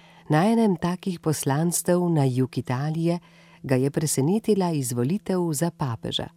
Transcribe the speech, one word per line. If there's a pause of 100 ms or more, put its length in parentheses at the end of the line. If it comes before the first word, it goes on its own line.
(300)
Na
enem
takih
poslanstev
na
jug
Italije (440)
ga
je
presenetila
izvolitev
za
papeža.